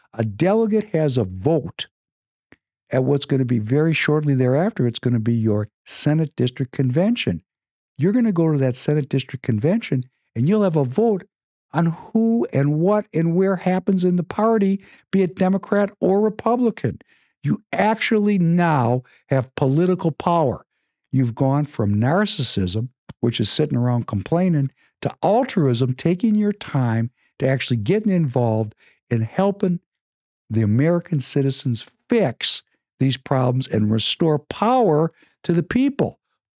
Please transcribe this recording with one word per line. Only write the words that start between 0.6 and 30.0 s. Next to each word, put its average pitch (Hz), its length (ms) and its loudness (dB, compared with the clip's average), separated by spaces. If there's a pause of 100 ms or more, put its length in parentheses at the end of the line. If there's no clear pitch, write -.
has 151 280 0
a 117 60 0
vote 95 640 -4 (1040)
at 131 120 2
what's 139 220 0
gonna 131 200 0
be 120 140 0
very 143 340 0
shortly 151 420 0
thereafter. 131 500 2
It's 120 140 -2
gonna 120 200 0
be 113 140 0
your 110 340 0 (180)
Senate 151 500 -2
District 123 360 -4
Convention. 139 720 0 (560)
You're 180 160 2
gonna 233 180 2
go 165 200 2
to 147 80 2
that 127 160 0
Senate 151 340 -2
District - 340 -4
Convention, 131 640 0 (300)
and 117 120 0
you'll 208 160 2
have 180 120 0
a 147 80 2
vote 196 400 0 (480)
on 170 160 0
who 226 640 0
and 147 280 0
what 202 340 2
and 165 220 0
where 190 220 2
happens 185 460 0
in 180 120 2
the 175 80 0
party, 208 600 0 (280)
be 196 100 2
it 185 140 -2
Democrat 196 640 0
or 196 220 2
Republican. 220 800 -2 (440)
You - 280 -2
actually 208 680 2
now 160 640 2 (240)
have 135 280 -2
political 165 560 0
power. 160 540 -2 (460)
You've 123 240 0
gone 139 300 0
from 101 300 -2
narcissism, 120 920 -2 (300)
which 120 200 -2
is 110 100 -2
sitting 147 280 -2
around 120 300 -2
complaining, 151 640 -2 (300)
to - 220 -6
altruism, 143 680 0
taking 180 420 0
your 208 180 0
time 120 580 -2 (260)
to 135 100 0
actually 127 300 -2
getting 196 340 0
involved 120 640 0 (360)
in 117 120 0
helping 185 580 -2 (720)